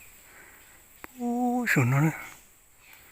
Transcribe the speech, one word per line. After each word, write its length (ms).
Ô, 460
số 80
nó 180
nữa. 100